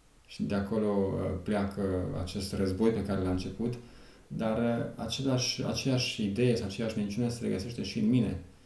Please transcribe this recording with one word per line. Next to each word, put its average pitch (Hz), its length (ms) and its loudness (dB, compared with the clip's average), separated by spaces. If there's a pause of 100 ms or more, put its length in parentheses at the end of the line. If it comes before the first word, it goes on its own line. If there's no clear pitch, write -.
(280)
și - 160 -6
de 107 120 0
acolo, 104 320 0
uh, 95 560 0
pleacă 98 600 0 (160)
acest 98 320 -4
război 95 360 2
pe 110 140 2
care 98 180 0
l-a 92 80 0
început, 101 440 -2 (540)
dar, 110 300 -2
uh, 117 280 2 (100)
același, 127 680 0
aceeași 123 600 0
idee 113 320 4
sau 98 100 -2
aceeași 110 320 -4
minciună 107 320 0
se 117 140 -6
regăsește 107 400 -2
și 107 160 -4
în 107 100 4
mine. 113 340 4 (220)